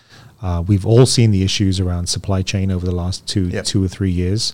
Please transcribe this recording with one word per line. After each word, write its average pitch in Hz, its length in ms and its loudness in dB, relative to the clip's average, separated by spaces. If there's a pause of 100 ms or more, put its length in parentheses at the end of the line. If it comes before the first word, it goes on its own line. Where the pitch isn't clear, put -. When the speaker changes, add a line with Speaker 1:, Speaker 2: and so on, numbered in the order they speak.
(420)
Speaker 1:
uh, 87 240 -4
we've 101 200 2
all 120 200 6
seen 117 240 4
the 95 120 2
issues 95 380 0
around 90 280 -2
supply 92 340 -4
chain 95 280 -2
over 90 140 -2
the 90 100 -2
last 87 320 -6
two, 92 220 -2
Speaker 2:
Yep. 95 160 -6
Speaker 1:
two 101 180 0
or 92 60 0
three 95 220 -2
years. 90 440 -2